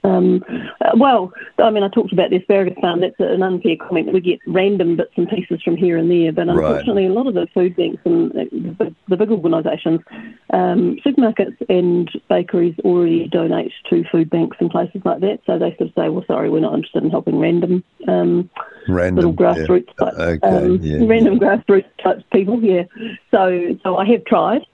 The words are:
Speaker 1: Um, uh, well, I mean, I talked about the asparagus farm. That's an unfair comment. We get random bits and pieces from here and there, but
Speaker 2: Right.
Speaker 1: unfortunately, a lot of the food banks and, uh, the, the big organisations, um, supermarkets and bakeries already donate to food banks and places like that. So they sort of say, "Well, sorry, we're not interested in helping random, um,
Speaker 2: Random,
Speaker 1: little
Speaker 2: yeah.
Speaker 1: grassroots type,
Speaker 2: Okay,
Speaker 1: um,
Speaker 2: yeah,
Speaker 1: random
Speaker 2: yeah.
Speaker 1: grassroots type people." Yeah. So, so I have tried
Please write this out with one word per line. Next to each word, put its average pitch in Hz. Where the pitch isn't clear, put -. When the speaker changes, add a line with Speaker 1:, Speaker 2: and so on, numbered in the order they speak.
Speaker 1:
Um, 185
uh, -
well, 226
I 226
mean, 214
I 196
talked 208
about 180
the 180
asparagus 185
farm. 175
That's -
an 190
unfair 180
comment. 160
We 185
get 180
random 180
bits 165
and 175
pieces 185
from 170
here 170
and 165
there, 170
but 165
Speaker 2:
Right. 175
Speaker 1:
unfortunately, 170
a 185
lot 226
of 233
the 175
food 180
banks 165
and, 170
uh, -
the, 170
the 180
big 214
organisations, 165
um, 180
supermarkets 240
and 180
bakeries 175
already 170
donate 170
to 170
food 160
banks 165
and 170
places 180
like 170
that. 196
So 180
they 170
sort 165
of -
say, 156
"Well, 170
sorry, 160
we're 156
not -
interested -
in 160
helping 160
random, 170
um, 180
Speaker 2:
Random, 92
Speaker 1:
little -
Speaker 2:
yeah. 82
Speaker 1:
grassroots -
type, -
Speaker 2:
Okay, 85
Speaker 1:
um, -
Speaker 2:
yeah, 76
Speaker 1:
random 226
Speaker 2:
yeah. 196
Speaker 1:
grassroots 196
type -
people." 220
Yeah. 185
So, 180
so 185
I 196
have 233
tried 196